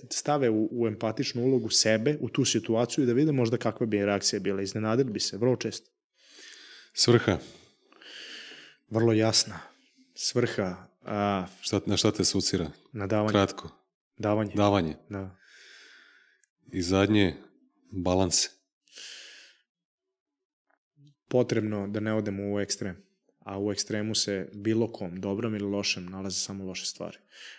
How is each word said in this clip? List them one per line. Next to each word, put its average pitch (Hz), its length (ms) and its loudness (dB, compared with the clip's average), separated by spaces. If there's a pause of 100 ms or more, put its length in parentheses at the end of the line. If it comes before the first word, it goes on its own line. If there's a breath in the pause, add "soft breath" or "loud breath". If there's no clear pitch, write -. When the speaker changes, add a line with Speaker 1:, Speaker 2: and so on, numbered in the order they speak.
Speaker 1:
stave 143 400 0
u, 110 220 2
u 117 160 0
empatičnu 110 560 -2
ulogu 123 260 2
sebe, 110 500 2
u - 100 -6
tu 135 160 0
situaciju 117 580 0
i 123 40 2
da 120 60 4
vide 151 180 4
možda 123 260 2
kakva 117 280 -2
bi 104 200 2
reakcija 101 340 0
bila. 98 220 -2
Iznenadili 110 500 0
bi 101 80 -4
se, - 180 -4
vrlo 120 180 2
često. - 340 -6 (1040 loud breath)
Speaker 2:
Svrha? 110 440 6 (1500 loud breath)
Speaker 1:
Vrlo 113 240 4
jasna. 110 460 2 (560 loud breath)
Svrha, 107 600 -2 (260)
a, 101 440 -2 (160)
Speaker 2:
Šta, - 240 0
na 101 120 0
šta 107 140 4
te - 100 0
asocira? 87 500 0 (200)
Speaker 1:
Na 101 160 -6
davanje. 107 240 0
Speaker 2:
Kratko. 98 380 2 (480)
Speaker 1:
Davanje. 104 380 0
Speaker 2:
Davanje. 101 400 4 (140)
Speaker 1:
Da. 95 300 -10 (1300 loud breath)
Speaker 2:
I 92 100 -2
zadnje, 98 520 4 (580)
balans. 90 580 2 (2750 loud breath)
Speaker 1:
Potrebno 107 600 2
da 104 120 -4
ne 110 140 -2
odemo 101 420 -2
u 101 40 -2
ekstrem, 98 380 -6 (420)
a 98 200 -10
u 101 120 0
ekstremu 107 440 -4
se 98 380 -4
bilo 110 380 0
kom, 92 300 -10
dobrom 104 340 -2
ili 101 100 -4
lošem, 101 400 -4
nalaze 95 340 -8
samo 98 260 -8
loše 92 200 -10
stvari. - 320 -10 (420 loud breath)